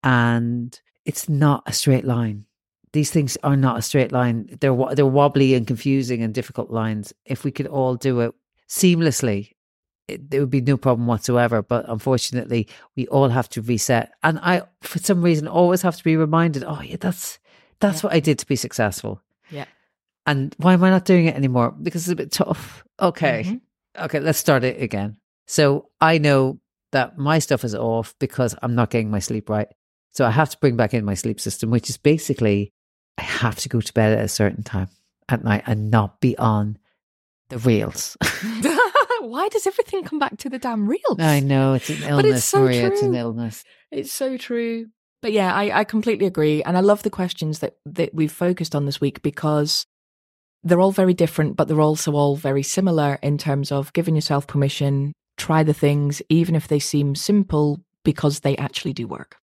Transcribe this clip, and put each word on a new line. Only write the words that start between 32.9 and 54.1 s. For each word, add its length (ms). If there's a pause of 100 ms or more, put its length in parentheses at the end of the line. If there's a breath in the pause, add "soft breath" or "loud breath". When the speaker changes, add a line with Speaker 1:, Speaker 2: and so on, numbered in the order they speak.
Speaker 1:
I 60
have 360
to 100
go 120
to 120
bed 240
at 80
a 40
certain 340
time 260 (400)
at 140
night 220
and 240
not 320
be 160
on 400 (720)
the 80
reels. 640
<laughs> 60 (160)
Speaker 2:
<laughs> 800
Why 280
does 180
everything 360
come 160
back 200
to 100
the 100
damn 280
reels? 320
Speaker 1:
I 200
know, 340
it's 160
an 140
illness, 120
Speaker 2:
But 100
it's 180
so 180
Speaker 1:
Maria. 260
It's 140
an 80
Speaker 2:
true. 80
Speaker 1:
illness. 460 (280 soft breath)
Speaker 2:
It's 200
so 260
true. 500 (340)
But 100
yeah, 220
I, 260
I 60
completely 420
agree. 360
And 140
I 40
love 220
the 60
questions 500
that, 260
that 280
we've 180
focused 440
on 100
this 160
week 200
because 640 (800)
they're 180
all 100
very 220
different, 420
but 120
they're 140
also 320
all 220
very 280
similar 600
in 140
terms 340
of 220
giving 220